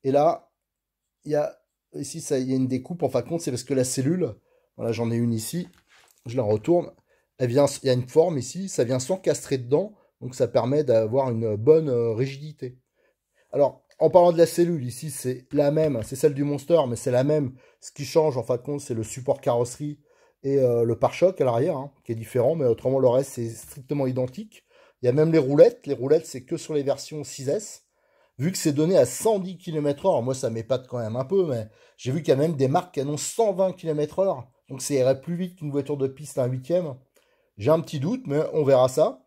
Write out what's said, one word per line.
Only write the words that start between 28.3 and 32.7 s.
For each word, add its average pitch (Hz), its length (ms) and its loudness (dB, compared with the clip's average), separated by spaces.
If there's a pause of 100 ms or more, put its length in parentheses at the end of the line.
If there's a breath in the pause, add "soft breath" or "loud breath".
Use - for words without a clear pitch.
Vu 147 140 -2
que 190 80 -8
c'est 156 140 0
donné 156 260 4
à 127 80 6
cent 220 320 0
dix 185 180 -8
kilomètres 147 500 -4
heure, 165 140 2
moi 127 140 -4
ça 131 160 -4
m'épate 113 380 -6
quand 123 100 -8
même 110 160 -6
un 131 100 -4
peu, 185 220 0
mais 117 220 -6 (280 soft breath)
j'ai - 140 -6
vu 139 80 -2
qu'il - 120 -4
y - 20 8
a 131 40 6
même 151 200 0
des 131 100 2
marques 170 280 -2